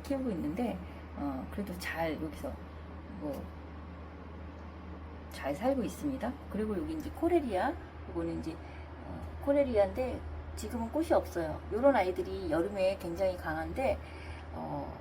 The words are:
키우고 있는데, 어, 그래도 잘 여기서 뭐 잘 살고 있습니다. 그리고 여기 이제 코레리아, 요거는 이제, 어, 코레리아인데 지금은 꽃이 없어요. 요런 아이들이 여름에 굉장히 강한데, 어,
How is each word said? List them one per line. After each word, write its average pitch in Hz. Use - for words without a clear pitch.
키우고 262
있는데, 220
어, 285
그래도 190
잘 165
여기서 143
뭐 -
잘 143
살고 240
있습니다. 262
그리고 214
여기 160
이제 294
코레리아, 285
요거는 165
이제, 160
어, -
코레리아인데 247
지금은 226
꽃이 320
없어요. 170
요런 262
아이들이 185
여름에 190
굉장히 180
강한데, 165
어, 143